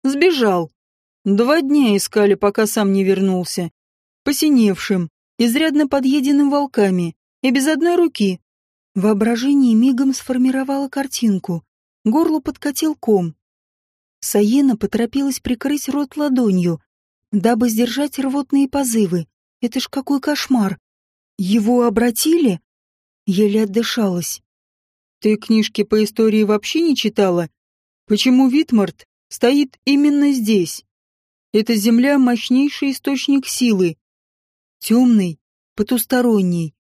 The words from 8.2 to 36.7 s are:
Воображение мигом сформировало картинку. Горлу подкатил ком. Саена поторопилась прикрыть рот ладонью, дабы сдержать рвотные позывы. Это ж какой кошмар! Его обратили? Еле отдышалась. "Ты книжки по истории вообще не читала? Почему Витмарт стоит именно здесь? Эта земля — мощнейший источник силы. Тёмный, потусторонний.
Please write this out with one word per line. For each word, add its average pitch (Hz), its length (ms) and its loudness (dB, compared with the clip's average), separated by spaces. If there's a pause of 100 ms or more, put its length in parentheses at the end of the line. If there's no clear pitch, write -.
Воображение 226 800 2
мигом 262 400 2
сформировало 262 760 -2
картинку. 208 720 -4 (420)
Горлу 311 360 0
подкатил 294 540 -6
ком. 185 400 -2 (840)
Саена 226 560 0
поторопилась 240 640 -4
прикрыть 277 500 -6
рот 277 260 -6
ладонью, 214 640 0 (500)
дабы 226 380 0
сдержать 240 500 -2
рвотные 277 500 -2
позывы. 226 580 -2 (340)
Это 240 200 -4
ж - 80 -8
какой 269 320 -4
кошмар! 247 580 -2 (580)
Его 214 460 0
обратили? 240 800 0 (680)
Еле 208 380 2
отдышалась. 196 800 -4 (760)
"Ты 214 160 0
книжки 220 460 0
по 214 220 0
истории 214 400 0
вообще 208 360 -2
не 330 140 0
читала? 185 560 -2 (560)
Почему 254 420 2
Витмарт 240 580 0 (220)
стоит 277 560 0
именно 285 480 2
здесь? 214 520 0 (680)
Эта 220 220 0
земля — 233 440 2
мощнейший 262 760 0
источник 277 540 -2
силы. 185 500 0 (840)
Тёмный, 220 600 2 (340)
потусторонний. 208 1080 -2